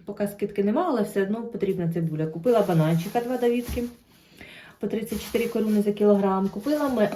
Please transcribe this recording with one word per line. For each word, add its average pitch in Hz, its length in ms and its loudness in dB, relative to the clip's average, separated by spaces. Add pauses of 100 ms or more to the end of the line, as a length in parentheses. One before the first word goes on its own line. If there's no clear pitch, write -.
Поки 202 240 -4
скидки 202 360 -2
нема, 247 240 2
але 233 140 0
все 196 200 -2
одно 214 200 -2
потрібна 175 500 -2
цибуля. 156 340 -2
Купила 208 340 2
бананчика 175 600 2
два, 240 180 -4
Давідки 240 440 0 (960)
по 214 80 -6
тридцять 208 380 -4
чотири 233 240 0
корони 214 340 2
за 208 100 2
кілограм. 196 560 4
Купила 285 400 -2
ме-, 220 260 2